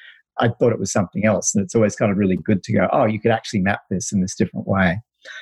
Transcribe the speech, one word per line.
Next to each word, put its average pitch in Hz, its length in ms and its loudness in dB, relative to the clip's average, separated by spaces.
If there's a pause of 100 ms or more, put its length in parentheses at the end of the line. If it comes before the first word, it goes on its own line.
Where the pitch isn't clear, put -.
(400)
I 120 80 2
thought 120 240 2
it - 80 -4
was 98 100 -4
something 101 340 -2
else." 101 300 0
And 104 80 2
it's 90 140 -8
always 107 180 4
kind 113 160 0
of 95 80 0
really 92 180 2
good 101 280 0
to 113 80 -4
go, 95 180 2
"Oh, 143 140 2
you 107 160 0
could - 100 2
actually 107 300 -2
map 98 300 0
this 92 200 -4
in 95 120 2
this 92 120 -4
different - 320 -4
way, 95 320 2 (440)